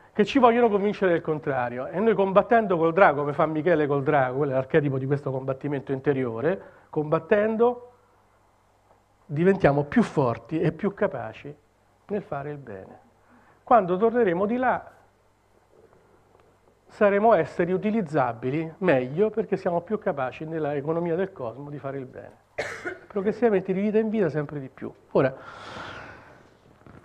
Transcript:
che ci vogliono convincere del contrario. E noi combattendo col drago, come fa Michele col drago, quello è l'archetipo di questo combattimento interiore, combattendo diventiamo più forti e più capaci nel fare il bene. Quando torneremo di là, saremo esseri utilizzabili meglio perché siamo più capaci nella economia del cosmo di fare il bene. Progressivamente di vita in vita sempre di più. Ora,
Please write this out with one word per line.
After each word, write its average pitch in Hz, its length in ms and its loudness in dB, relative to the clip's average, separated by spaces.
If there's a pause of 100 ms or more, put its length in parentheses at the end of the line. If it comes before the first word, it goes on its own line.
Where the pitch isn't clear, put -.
(120)
che 208 140 2
ci 269 140 2
vogliono 240 280 6
convincere 202 440 2
del 165 100 2
contrario. 135 680 -4
E 165 140 -4
noi 220 140 4
combattendo 196 640 4
col 165 140 2
drago, 165 300 6
come 143 100 -2
fa 156 140 0
Michele 156 420 2
col 139 160 0
drago, 131 360 2
quello 147 120 0
è 127 40 0
l'archetipo 135 420 2
di 131 80 -4
questo 139 260 -2
combattimento 135 600 -6
interiore, 131 680 -2 (280)
combattendo 214 1040 0 (1300)
diventiamo 151 600 2
più 220 180 4
forti 139 560 -2
e 156 140 0
più 202 200 -4
capaci 143 640 -6 (520)
nel 196 160 -6
fare 143 280 -10
il 147 60 -12
bene. 104 420 -16 (640)
Quando 185 320 4
torneremo 208 500 2
di 226 120 -2
là, 247 400 -4 (1900)
saremo 208 420 4
esseri 170 380 0
utilizzabili 156 1080 -2
meglio 151 500 2
perché 214 280 -4
siamo 175 240 -2
più 202 180 -6
capaci 139 460 -6
nella 156 280 -4
economia 165 400 -4
del 185 180 -4
cosmo 135 380 -12
di 147 80 -12
fare 135 220 -10
il 127 80 -12
bene. - 300 -18 (680)
Progressivamente 202 640 0
di 185 80 -2
vita 208 200 0
in 220 100 0
vita 208 200 0
sempre 147 300 -6
di 131 100 -12
più. - 220 -12 (200)
Ora, 139 200 4 (1700)